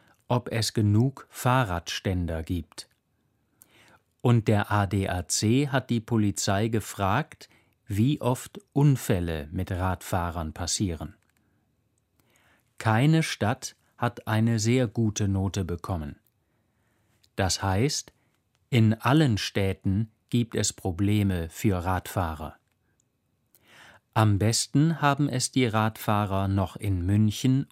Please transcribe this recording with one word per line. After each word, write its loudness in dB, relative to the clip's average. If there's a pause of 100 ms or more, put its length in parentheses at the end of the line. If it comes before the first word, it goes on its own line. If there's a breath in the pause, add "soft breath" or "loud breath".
(300 soft breath)
ob 0
es -4
genug 2
Fahrradständer -2
gibt. -8 (1300 soft breath)
Und 4
der 2
A 2
D -2
A -4
C 0
hat -2
die 0
Polizei 0
gefragt, -4 (380 soft breath)
wie 0
oft -4 (100)
Unfälle 0
mit -4
Radfahrern -4
passieren. -6 (1600 soft breath)
Keine 4
Stadt -4 (220)
hat -4
eine 2
sehr 2
gute -2
Note -2
bekommen. -6 (1200)
Das 0
heißt, 0 (580)
in 4
allen 2
Städten -2 (180)
gibt -2
es -2
Probleme 0
für 0
Radfahrer. -4 (1600 loud breath)
Am 4
besten 2
haben 2
es -4
die 2
Radfahrer 0
noch 0
in -2
München 2